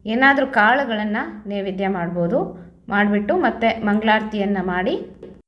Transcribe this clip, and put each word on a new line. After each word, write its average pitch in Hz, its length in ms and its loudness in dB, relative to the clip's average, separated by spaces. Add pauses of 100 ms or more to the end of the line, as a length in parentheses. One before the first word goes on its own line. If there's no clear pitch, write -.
ಏನಾದ್ರೂ 269 400 2
ಕಾಳುಗಳನ್ನ 226 720 2 (300)
ನೈವೇದ್ಯ 196 420 -4
ಮಾಡ್ಬೋದು. 175 800 -2 (220)
ಮಾಡ್ಬಿಟ್ಟು 208 480 2
ಮತ್ತೆ 254 340 2
ಮಂಗಳಾರತಿಯನ್ನ 214 920 0
ಮಾಡಿ, 185 440 -2 (420)